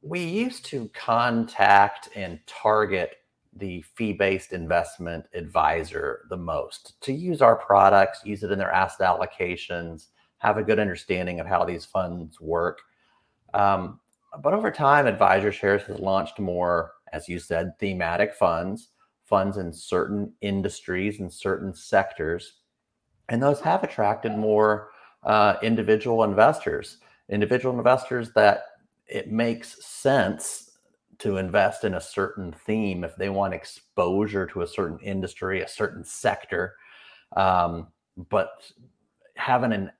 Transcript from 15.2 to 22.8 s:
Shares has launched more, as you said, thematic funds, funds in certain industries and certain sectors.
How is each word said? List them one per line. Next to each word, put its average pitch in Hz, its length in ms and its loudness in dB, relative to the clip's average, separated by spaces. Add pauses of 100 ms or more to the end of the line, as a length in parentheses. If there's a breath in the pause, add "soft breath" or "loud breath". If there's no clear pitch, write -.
Shares 101 340 0
has - 140 -12
launched 95 400 -2
more, 87 540 -2 (220)
as 78 120 -10
you 87 120 -8
said, 85 400 -4
thematic 90 560 -2
funds, 87 560 -2 (340)
funds 98 320 0
in 87 160 -6
certain 101 680 -4
industries 98 760 -4
and 90 140 -10
certain 95 420 -6
sectors. - 840 -4 (680)